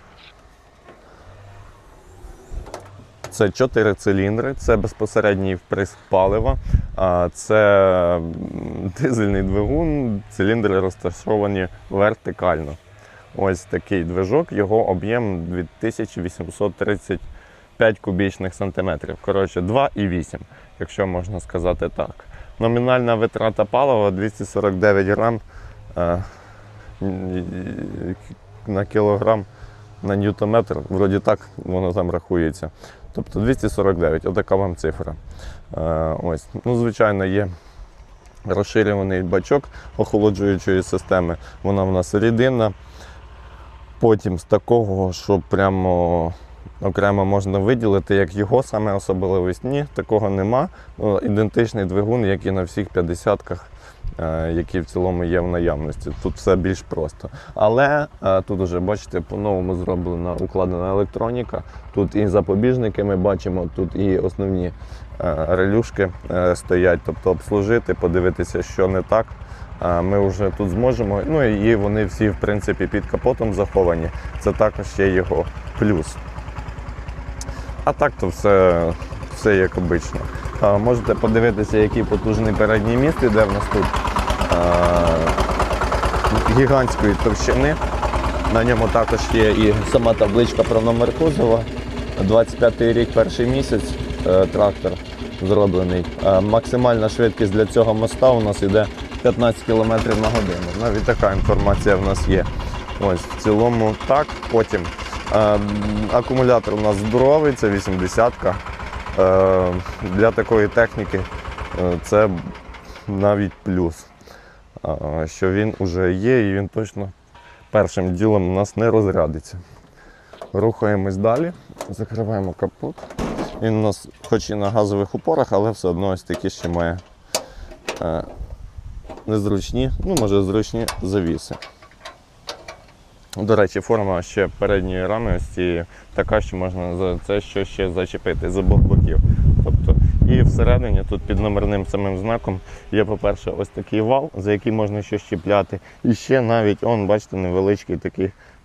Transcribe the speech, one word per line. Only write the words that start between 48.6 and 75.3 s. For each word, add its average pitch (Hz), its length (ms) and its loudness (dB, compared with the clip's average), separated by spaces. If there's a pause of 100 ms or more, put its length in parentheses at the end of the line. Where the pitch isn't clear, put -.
саме 104 300 -2
особливість, 92 720 -2
ні, 143 300 -2
такого 107 360 0
нема. 107 400 0 (280)
Ну, 104 200 0
ідентичний 107 680 0
двигун, 104 400 0
як 98 200 -2
і 98 60 0
на 95 120 -2
всіх 90 260 -6
п'ятдесятках, 87 760 -2 (540)
е, 80 320 -2
які 85 280 -2
в 80 60 -4
цілому 90 380 -2
є 87 160 0
в 87 80 0
наявності. 78 640 -2 (120)
Тут 85 120 -4
все 95 200 2
більш 92 260 -2
просто. - 480 -8 (260)
Але, 139 520 2 (160)
е, 95 180 2
тут 98 180 -6
уже, 87 200 -2
бачите, 95 420 -4
по-новому 95 540 -4
зроблена, 87 580 -4
укладена 92 560 -2
електроніка. 107 720 -2 (300)
Тут 98 220 0
і 104 120 2
запобіжники 104 760 2
ми 98 120 0
бачимо, 92 600 -2
тут 92 200 -4
і 95 220 2
основні, 92 560 -2 (460)
е, 80 300 -2
релюшки, 98 600 2 (220)
е, 90 240 2
стоять. 90 500 2
Тобто 82 260 -2
обслужити, 101 640 0
подивитися, 90 680 0
що - 240 0
не 95 140 0
так, 110 240 2 (560)
е, 87 200 0
ми 98 260 2
вже 95 220 -2
тут 98 200 -4
зможемо. 107 560 0
Ну 151 180 0
і 110 320 4
вони 104 300 0
всі, 107 240 0
в 95 100 -2
принципі, 101 480 0
під - 180 -2
капотом 113 480 0
заховані. 87 560 2 (300)
Це 104 120 2
також 104 340 0 (120)
є 98 100 4
його 90 380 0 (340)